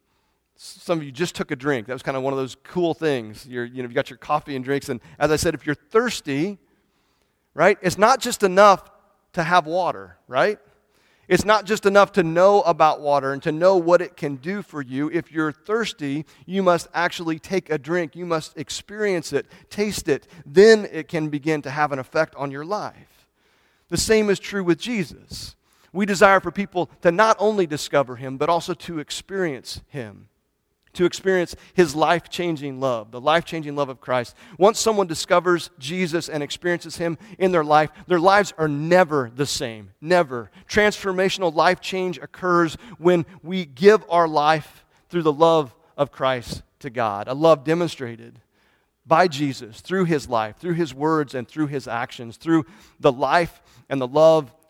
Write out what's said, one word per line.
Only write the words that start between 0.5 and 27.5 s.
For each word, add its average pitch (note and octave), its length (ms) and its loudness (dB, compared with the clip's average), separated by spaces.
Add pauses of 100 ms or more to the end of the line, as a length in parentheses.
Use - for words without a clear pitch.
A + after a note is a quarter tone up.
s-, - 260 -20
some E3+ 180 -4
of D3+ 40 -8
you C#3 80 -14
just D#3+ 240 -6
took - 160 -8
a D3 40 -4
drink. C3 320 -2
That B2+ 60 -8
was C3 100 -10
kinda C3+ 180 -4
one C3+ 100 -2
of C3+ 80 -2
those C3 240 -6
cool E3+ 300 -2
things. A#2+ 520 -4
You're, A#2+ 200 -8
you B2 120 -14
know, B2+ 60 -8
you've A#2+ 100 -12
got A2+ 160 -4
your B2 80 -20
coffee D3 380 -6
and C3 80 -6
drinks. C#3 240 -4
And B2 140 -8 (180)
as D3 100 2
I D#3 60 4
said, D#3 180 0
if D3 120 -14
you're D3 100 -2
thirsty, G3 840 -2 (960)
right, F3+ 280 2
it's F3+ 160 -2
not A3+ 240 4
just A#3 220 -2
enough F#3+ 460 6 (440)
to E3+ 100 -4
have E3 240 2
water, C#3 480 -4 (120)
right? E3 300 0 (680)
It's F3 160 2
not G3+ 220 2
just G#3 200 -4
enough G3 280 6
to F#3 100 2
know F3+ 380 4
about D#3 400 2
water C#3+ 320 0
and C#3 100 -8
to E3 80 -2
know F3+ 240 4
what F3 260 4
it E3 140 -10
can C#3+ 220 -6
do F#3 240 -8
for D3+ 200 -12
you. C3 300 -6
If D#3+ 180 -6
you're D#3 220 -4
thirsty, D#3 760 -6 (200)
you F#3+ 180 -2
must F3 300 2
actually E3 440 -4
take F#3 320 -6
a D#3 80 -2
drink. D#3+ 380 -4
You F3 100 -12
must E3 320 -6
experience G3 760 -6
it, C#3 120 -2 (240)
taste G#3 380 -4
it. C#3 180 -2 (200)
Then G3+ 440 6
it D#3 200 -10
can D#3 180 -4
begin D3 360 -2
to C3+ 60 -10
have D3 220 -2
an C3+ 80 -4
effect D#3 360 -4
on C#3 140 -6
your C#3 140 -10
life. F3 640 -10 (640)
The E3+ 80 -4
same G#3+ 320 2
is F#3+ 100 0
true G3 240 -6
with E3+ 160 2
Jesus. - 800 -8 (340)
We F#3+ 140 -2
desire G3 340 6
for F3 120 -4
people F3+ 380 -4 (120)
to F3 100 4
not G#3+ 280 4
only G3+ 280 0